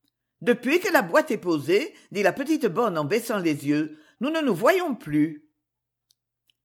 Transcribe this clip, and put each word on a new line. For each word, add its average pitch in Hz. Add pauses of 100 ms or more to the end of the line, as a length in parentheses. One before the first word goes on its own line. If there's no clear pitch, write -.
(420)
Depuis 240
que 370
la 277
boîte 254
est 214
posée, » 175 (180)
dit 190
la 180
petite 269
bonne 190
en 151
baissant 214
les 143
yeux, « 151 (220)
nous 262
ne 320
nous 262
voyons 311
plus. » « 151 (1160)